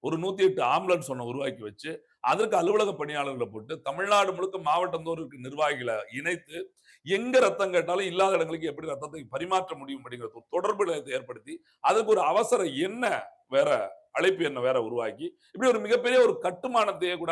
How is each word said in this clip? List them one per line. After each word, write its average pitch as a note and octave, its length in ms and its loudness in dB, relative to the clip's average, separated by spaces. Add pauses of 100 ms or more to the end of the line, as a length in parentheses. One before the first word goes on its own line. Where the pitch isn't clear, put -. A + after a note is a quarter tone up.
ஒரு D#3 120 0
நூத்தி F#3+ 280 -2
எட்டு B2+ 180 4
ஆம்புலன்ஸ் E3 480 0
ஒண்ணு B2 140 -6
உருவாக்கி B2+ 380 -6
வச்சு G#2 280 -12 (300)
அதற்கு G3 360 2
அலுவலக G3+ 360 2
பணியாளர்களை C#3+ 540 -4
போட்டு G#2+ 360 -12
தமிழ்நாடு F#3+ 500 2
முழுக்க F#3 260 -4
மாவட்டந்தோறும் E3 640 -2
இருக்க C3+ 160 -14
நிர்வாகிகளை C3+ 580 -2 (160)
இணைத்து E3 460 -6 (480)
எங்க A#3+ 340 2
ரத்தம் G3 320 2
கேட்டாலும் F3+ 340 0
இல்லாத F#3+ 300 2
இடங்களுக்கு D#3+ 340 -2
எப்படி D#3+ 180 -10
ரத்தத்தை D3 420 -10
பரிமாற்ற F3+ 460 -2
முடியும் C#3 240 -12
அப்படிங்கிற B2 280 -12
ஒரு A#2 220 -16
தொடர்பு F3+ 340 0
நிலையத்தை D3+ 300 -4
ஏற்படுத்தி B2+ 400 -8 (260)
அதுக்கு G#3 320 4
ஒரு F#3 100 6
அவசர G#3 400 2 (160)
எண்ண G#3+ 260 -2 (440)
வேற, C#3 200 4 (440)
அழைப்பு F3 320 2
எண்ண C#3 160 -2
வேற B2+ 220 2
உருவாக்கி A2+ 440 -4 (220)
இப்படி B3 220 2
ஒரு A3 100 2
மிகப்பெரிய A#3+ 400 2
ஒரு A3 220 6
கட்டுமானத்தையே F#3 760 0
கூட, E3+ 140 -4